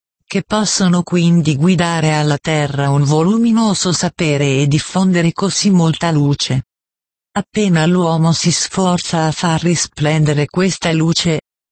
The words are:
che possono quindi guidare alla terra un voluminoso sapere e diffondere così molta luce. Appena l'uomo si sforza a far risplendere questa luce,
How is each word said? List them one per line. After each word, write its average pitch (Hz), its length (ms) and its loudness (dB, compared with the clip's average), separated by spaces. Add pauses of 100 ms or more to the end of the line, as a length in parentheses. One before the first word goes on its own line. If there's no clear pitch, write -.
(340)
che 196 100 -2
possono 185 600 0
quindi 170 520 2
guidare 165 580 0
alla 151 240 0
terra 143 520 -2
un 143 140 2
voluminoso 202 880 2
sapere 143 720 0
e 147 60 2
diffondere 170 640 0
così 196 380 -2
molta 170 420 2
luce. 143 520 0 (720)
Appena 190 500 0
l'uomo 165 480 2
si 170 180 0
sforza 175 720 -2
a 156 60 0
far 160 300 -2
risplendere 151 840 0
questa 180 440 -2
luce, 160 500 0 (300)